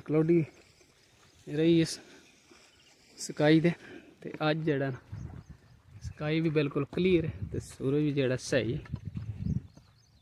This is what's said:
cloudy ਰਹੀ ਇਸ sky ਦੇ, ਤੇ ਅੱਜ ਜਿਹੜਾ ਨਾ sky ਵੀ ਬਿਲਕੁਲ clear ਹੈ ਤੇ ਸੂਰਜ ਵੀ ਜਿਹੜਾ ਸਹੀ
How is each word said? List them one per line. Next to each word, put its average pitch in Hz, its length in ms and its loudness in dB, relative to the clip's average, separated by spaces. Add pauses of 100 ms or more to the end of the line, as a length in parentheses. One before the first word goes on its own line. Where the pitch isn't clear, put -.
cloudy 160 380 4 (1040)
ਰਹੀ 160 340 4
ਇਸ - 180 -2 (1200)
sky 156 400 4
ਦੇ, 170 120 4 (500)
ਤੇ - 100 -12 (180)
ਅੱਜ 156 160 0
ਜਿਹੜਾ 139 240 0
ਨਾ 127 80 -8 (1040)
sky 156 360 -4
ਵੀ 165 100 0
ਬਿਲਕੁਲ 147 420 0
clear 175 340 2
ਹੈ 156 60 -4 (200)
ਤੇ - 80 -6
ਸੂਰਜ 135 440 -2
ਵੀ 147 100 0
ਜਿਹੜਾ 131 240 2
ਸਹੀ 120 420 -2 (1400)